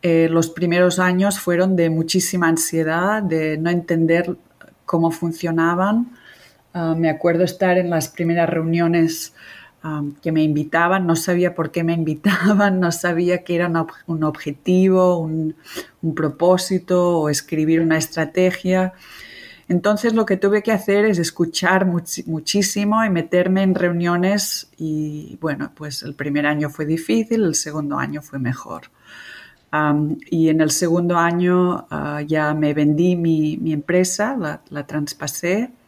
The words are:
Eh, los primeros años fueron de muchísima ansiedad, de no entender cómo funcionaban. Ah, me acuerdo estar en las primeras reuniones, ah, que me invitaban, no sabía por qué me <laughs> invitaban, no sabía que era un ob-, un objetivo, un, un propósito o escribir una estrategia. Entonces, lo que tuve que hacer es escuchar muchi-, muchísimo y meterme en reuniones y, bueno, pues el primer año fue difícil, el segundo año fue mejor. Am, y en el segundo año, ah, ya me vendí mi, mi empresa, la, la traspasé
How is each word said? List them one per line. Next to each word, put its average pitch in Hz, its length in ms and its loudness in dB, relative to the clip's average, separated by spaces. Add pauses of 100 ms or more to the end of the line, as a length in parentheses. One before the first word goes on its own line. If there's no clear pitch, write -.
Eh, 165 240 4
los 165 200 2
primeros 175 480 2
años 185 420 0
fueron 180 360 0
de 170 120 4
muchísima 165 600 0
ansiedad, 165 720 0
de 160 340 -2
no 160 140 -2
entender 170 640 0 (480)
cómo 165 260 0
funcionaban. 170 1000 -2 (640)
Ah, 165 200 -2
me 165 140 0
acuerdo 165 360 0
estar 180 340 0
en 175 100 0
las 160 200 -2
primeras 170 420 0
reuniones, 165 840 0 (500)
ah, 151 200 -6 (180)
que 165 100 -4
me 160 120 2
invitaban, 165 640 0
no 165 100 2
sabía 175 380 0
por 165 160 -4
qué 165 140 -4
me 165 100 0
<laughs> 165 80 -2
invitaban, 185 760 2
no 170 120 0
sabía 175 520 0
que 175 120 -2
era 175 120 0
un 165 80 -2
ob-, 165 180 -4 (120)
un 160 180 -2
objetivo, 180 920 2
un, 160 380 -4 (460)
un 160 120 -2
propósito 175 1040 2
o 151 100 0
escribir 156 500 0
una 160 160 2
estrategia. 185 960 0 (760)
Entonces, 208 440 0
lo 220 140 2
que 190 100 2
tuve 202 260 2
que 220 100 0
hacer 202 340 2
es 202 120 2
escuchar 180 680 0
muchi-, 170 400 -4
muchísimo 202 760 -2
y 220 60 0
meterme 180 540 2
en 190 120 2
reuniones 175 1000 0
y, 151 640 -8
bueno, 147 340 -6
pues 151 280 -12
el 143 120 -12
primer 147 300 -4
año 147 240 0
fue 147 160 -8
difícil, 214 600 0
el 160 100 0
segundo 147 440 -6
año 143 220 -6
fue - 180 -12
mejor. 120 520 -8 (840)
Am, 151 420 0 (120)
y 160 200 4
en 160 100 2
el 156 100 2
segundo 175 480 0
año, 180 720 2
ah, 147 340 -6
ya 151 300 0
me 151 200 0
vendí 151 420 2
mi, 156 400 0
mi 160 160 -2
empresa, 180 680 0
la, 156 220 -6 (100)
la 147 160 -8
traspasé 151 840 -4 (160)